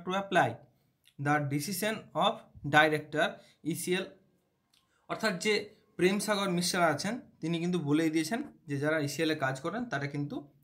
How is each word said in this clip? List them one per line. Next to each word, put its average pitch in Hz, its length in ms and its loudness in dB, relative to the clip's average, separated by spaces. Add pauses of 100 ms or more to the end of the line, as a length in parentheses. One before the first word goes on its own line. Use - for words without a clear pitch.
to 185 80 -4
apply। 190 360 2 (720)
The 147 140 2 (140)
decision 185 460 -4 (200)
of 190 180 2 (380)
director 151 560 4 (360)
ইসিএল", 180 420 -2 (1000)
অর্থাৎ 196 360 -2
যে 214 100 4 (420)
প্রেম 196 240 4
সাগর 202 300 0
মিশ্রা 175 360 2
আছেন 190 340 0 (220)
তিনি 165 180 0
কিন্তু 175 200 0
বলেই 151 300 2
দিয়েছেন 156 340 0 (240)
যে 143 100 -4
যারা 151 220 0
ইসিএল 156 320 0
এ 151 40 0
কাজ 139 240 -2
করেন 208 260 -6
তারা 139 220 -4
কিন্তু 147 420 -6 (140)